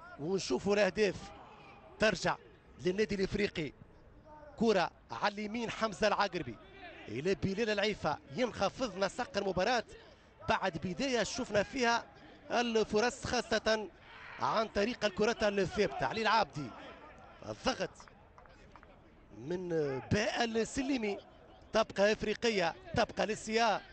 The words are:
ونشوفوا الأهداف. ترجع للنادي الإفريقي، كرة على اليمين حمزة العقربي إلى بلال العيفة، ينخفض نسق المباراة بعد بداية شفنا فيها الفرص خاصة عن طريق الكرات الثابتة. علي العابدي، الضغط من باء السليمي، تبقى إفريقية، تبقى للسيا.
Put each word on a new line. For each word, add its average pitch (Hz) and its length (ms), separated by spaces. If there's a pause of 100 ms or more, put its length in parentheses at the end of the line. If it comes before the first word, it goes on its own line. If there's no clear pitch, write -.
(200)
ونشوفوا 190 540
الأهداف. 202 420 (800)
ترجع 180 380 (480)
للنادي 202 300
الإفريقي، 190 580 (840)
كرة 202 340 (200)
على 196 240
اليمين 214 360
حمزة 208 360
العقربي 175 500 (520)
إلى 147 260
بلال 202 360
العيفة، 202 480 (180)
ينخفض 202 600
نسق 196 380
المباراة 202 480 (640)
بعد 185 360
بداية 226 380
شفنا 208 400
فيها 233 420 (460)
الفرص 226 760
خاصة 220 600 (520)
عن 175 280
طريق 214 360
الكرات 208 380
الثابتة. 202 640
علي 208 160
العابدي، 190 480 (800)
الضغط 175 420 (1500)
من 175 300 (440)
باء 233 320
السليمي، 226 720 (540)
تبقى 214 400
إفريقية، 208 640 (200)
تبقى 196 320
للسيا. 220 540 (120)